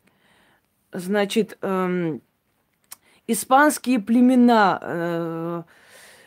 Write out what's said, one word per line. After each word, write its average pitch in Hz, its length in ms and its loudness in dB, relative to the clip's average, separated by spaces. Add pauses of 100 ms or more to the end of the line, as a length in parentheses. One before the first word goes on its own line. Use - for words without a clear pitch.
(920)
Значит, 202 680 -2
эм, 180 600 -4 (1080)
испанские 262 720 0
племена, 240 840 4
э, 170 800 -6 (640)